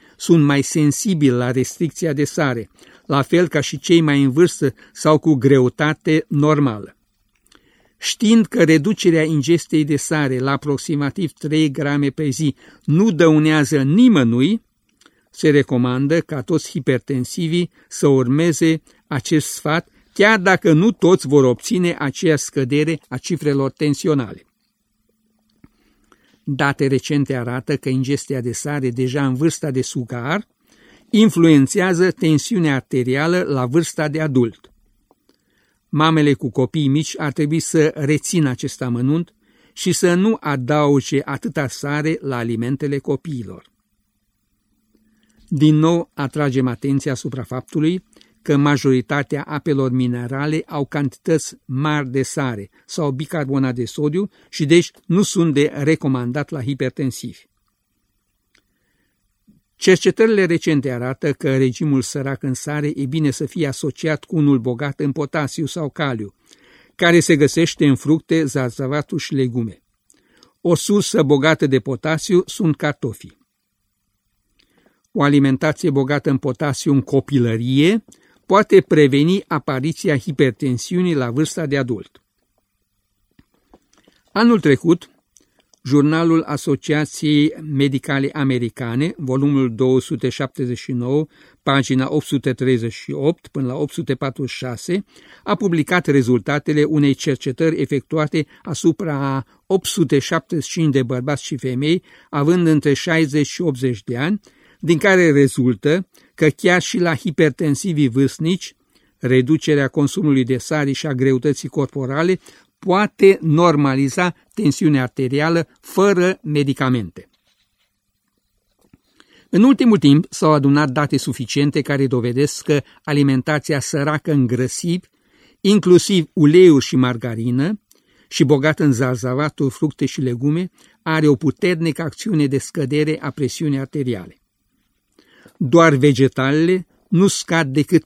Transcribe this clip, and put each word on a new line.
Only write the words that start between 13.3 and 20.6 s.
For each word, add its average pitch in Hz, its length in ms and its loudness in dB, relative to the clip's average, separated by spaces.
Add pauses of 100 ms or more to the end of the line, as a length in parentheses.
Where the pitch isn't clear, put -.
nimănui, 151 800 4 (720)
se - 160 0
recomandă 139 720 0
ca 151 200 -6
toți - 280 -4
hipertensivii 151 1040 -2 (160)
să - 200 -2
urmeze 151 760 2 (260)
acest 147 400 -2
sfat, - 400 -6 (260)
chiar 214 260 4
dacă 180 340 2